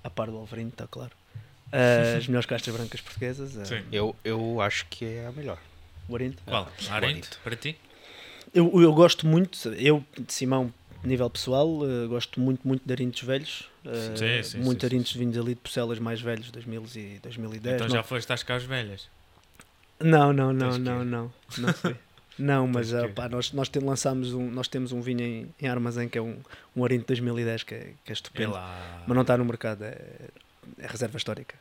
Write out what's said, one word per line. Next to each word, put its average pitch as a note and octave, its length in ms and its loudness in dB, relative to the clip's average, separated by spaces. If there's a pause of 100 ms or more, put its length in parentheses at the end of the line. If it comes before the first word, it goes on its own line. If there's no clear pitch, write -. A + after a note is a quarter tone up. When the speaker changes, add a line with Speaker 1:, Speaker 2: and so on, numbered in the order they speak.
Speaker 1:
a - 60 -8
par A2 200 -4
do A2+ 80 -10
Alvarinho, A2+ 340 -10
tá A#2 160 -12
claro. B2 240 -14 (600)
Ah, A#2+ 440 6
Speaker 2:
<laughs> - 20 2
Speaker 1:
as A#2 100 -2
melhores B2 180 2
castas A#2 280 -4
brancas A#2 280 -6
portuguesas, C3+ 560 -8
ah, G2+ 80 -10
Speaker 2:
Sim. G#2+ 260 -6
Speaker 3:
Eu, G#2+ 320 0
eu A2+ 380 -2
acho G#2 280 0
que - 160 -8
é A2+ 220 -8
a B2 40 -10
melhor. B2+ 260 -8 (500)
Speaker 1:
o A#2 80 -6
Arinto? B2+ 300 -4
Speaker 2:
Qual? G2+ 180 0
Speaker 3:
É, F#2+ 280 -10
o - 20 -4
Speaker 2:
Arinto? A2 140 2
Speaker 3:
Arinto. - 360 -4
Speaker 2:
Para A2+ 120 -6
ti? D3 220 -8 (760)
Speaker 1:
Eu, F3 160 8 (120)
eu D#3+ 120 12
gosto D#3+ 320 8
muito, E3 320 6 (160)
eu, D3 300 6 (140)
de A#2 140 -8
Simão, B2+ 420 0 (300)
nível B2 260 2
pessoal, D3 540 2
eh, B2 240 -2
gosto A#2+ 320 -4
muito, C3 280 2
muito C3 180 0
de B2+ 80 -2
Arintos B2 300 -2
velhos. C3+ 460 -4 (160)
Eh, A2+ 580 0
Speaker 2:
Sim, - 140 -6
sim, B2 60 -2
Speaker 1:
muito B2+ 180 2
Speaker 2:
sim, C3 60 0
Speaker 1:
Arintos B2 260 0
Speaker 2:
sim. A#2+ 60 -6
Speaker 1:
vindos A#2+ 200 0
ali A#2+ 160 -2
de A#2+ 60 -18
Porcelas A#2 380 -4
mais A2+ 220 -4
velhos, A#2 300 -6
dois A#2+ 140 -14
mil A2+ 180 -8 (120)
e G2+ 260 -12
dois A#2 160 -14
mil A2 160 -8
e A2+ 60 -10
dez, B2 160 -2
Speaker 2:
Então A#2 120 0
Speaker 1:
não? B2 80 2
Speaker 2:
já A2+ 80 2
foste A#2+ 280 -4
às A#2+ 120 -4
Caos B2 200 -4
Velhas? A#2+ 440 -6 (920)
Speaker 1:
Não, D#3 320 8
não, C3+ 220 4
não, C3 160 2
Speaker 2:
Tens B2 80 0
que B2+ 60 -2
Speaker 1:
não, B2 180 -2
Speaker 2:
ir. B2 40 -4
Speaker 1:
não, A#2+ 280 -6 (240)
não B2 160 2
fui. D#3+ 280 -4
Speaker 2:
<laughs> - 40 -20 (320)
Speaker 1:
Não, C#3 300 4
mas, A#2+ 220 0
Speaker 2:
Tens A#2+ 100 0
que A#2+ 80 0
Speaker 1:
eh, - 40 -2
Speaker 2:
ir. - 20 -10
Speaker 1:
pá, A#2+ 160 -6
nós, B2 240 -4
nós C3+ 160 -2
tem-, C#3+ 120 -2
lançámos C3 520 0
um, B2+ 180 -4
nós B2 160 -6
temos B2+ 240 -4
um B2 80 -4
vinho A#2+ 220 -2
em, A#2+ 260 -6 (140)
em C#3 80 -2
armazém A#2+ 400 -2
que A#2+ 80 -4
é A2+ 40 0
um, A2+ 140 -6 (400)
um B2 80 2
Arinto A#2+ 240 2
dois B2 140 0
mil A#2+ 180 -2
e A#2+ 60 0
dez A2+ 180 -2
que - 120 -12
é, - 180 -14 (100)
que - 80 -12
é - 20 -6
estupendo. G#2+ 380 -4
Speaker 2:
É G2 60 -6
lá. F2+ 500 -12
Speaker 1:
Mas B2 80 2
não B2+ 80 6
tá B2 140 6
no B2 80 2
mercado, A2 400 -6
é, A2 100 -12 (840)
é - 80 -14
reserva A#2 280 -6
histórica. - 460 -8